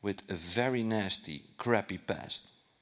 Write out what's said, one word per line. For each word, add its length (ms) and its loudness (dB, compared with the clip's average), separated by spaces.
with 260 -4
a 60 -2
very 480 2
nasty, 600 0
crappy 420 2
past 520 -6